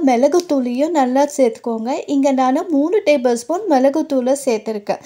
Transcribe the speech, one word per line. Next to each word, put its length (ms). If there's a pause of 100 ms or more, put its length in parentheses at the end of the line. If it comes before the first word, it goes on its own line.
மிளகுத்தூளையும் 840
நல்லா 360
சேர்த்துக்கோங்க. 800
இங்க 260
நானு 380
மூணு 360
டேபிள் 280
ஸ்பூன் 360
மிளகுத்தூளை 640 (100)
சேர்த்துருக்கேன். 600